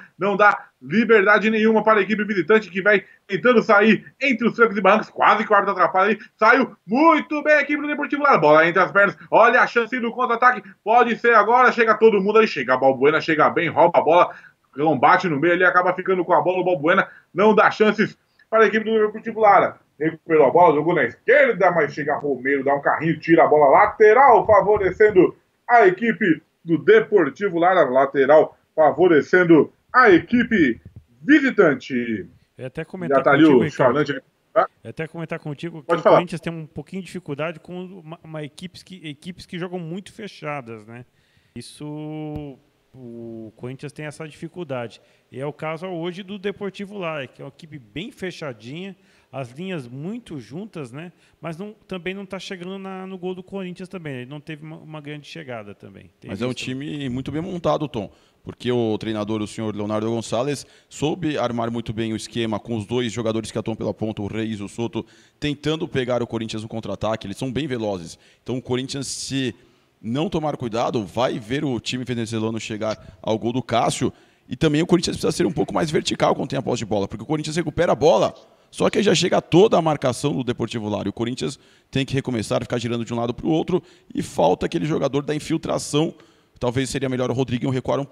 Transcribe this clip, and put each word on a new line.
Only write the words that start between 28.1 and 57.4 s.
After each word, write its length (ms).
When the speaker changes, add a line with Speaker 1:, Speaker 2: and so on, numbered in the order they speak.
Speaker 1:
favorecendo 960
a 160
equipe 720
visitante. 1080
Speaker 2:
Eu 60
ia 40
até 180
comentar 320
Speaker 1:
Já 60
tá 80
ali 120
Speaker 2:
contigo, 160
Speaker 1:
o 40
Speaker 2:
Ricardo. 300
Speaker 1:
Chorante 180
ali, 100
tá? 80
Speaker 2:
Eu 240
ia 40
até 180
comentar 320
contigo 420
que 60
Speaker 1:
Pode 120
Speaker 2:
o 40
Speaker 1:
falar. 140
Speaker 2:
Corinthians 240
tem 120
um 120
pouquinho 360
de 60
dificuldade 520
com 240
uma, 400
uma 200
equipes 400
que, 120
equipes 380
que 140
jogam 200
muito 320
fechadas, 760
né? 200
Isso, 300
o 640
Corinthians 360
tem 140
essa 220
dificuldade. 720
E 80
é 60
o 80
caso 340
hoje 360
do 160
Deportivo 580
Lara, 300
que 140
é 40
uma 40
equipe 280
bem 340
fechadinha, 840
as 200
linhas 360
muito 520
juntas, 520
né? 200
Mas 180
não, 160
também 260
não 120
tá 120
chegando 400
na, 300
no 100
gol 160
do 80
Corinthians 460
também, 300
ele 120
não 120
teve 220
uma, 140
uma 240
grande 260
chegada 460
também. 360
Tem 100
Speaker 3:
Mas 120
é 40
um 40
Speaker 2:
visto 160
Speaker 3:
time 440
muito 220
bem 100